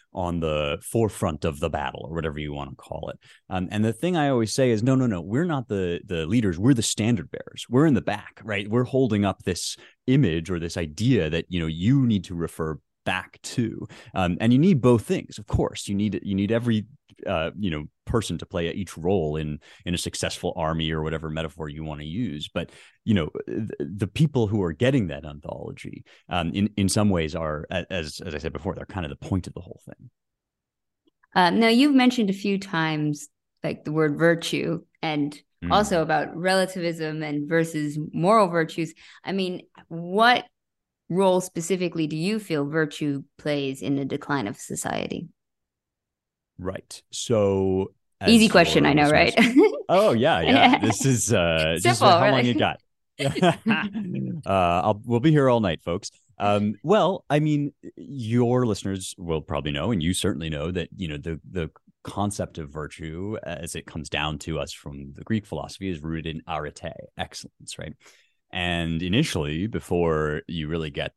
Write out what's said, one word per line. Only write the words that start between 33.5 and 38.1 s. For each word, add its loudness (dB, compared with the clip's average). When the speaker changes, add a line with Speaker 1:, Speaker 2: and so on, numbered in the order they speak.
Speaker 2:
like, -6
the -6
word 2
virtue 2
and -2
Speaker 1:
Mm. 0
Speaker 2:
also 2
about 0
relativism -2
and -4
versus 0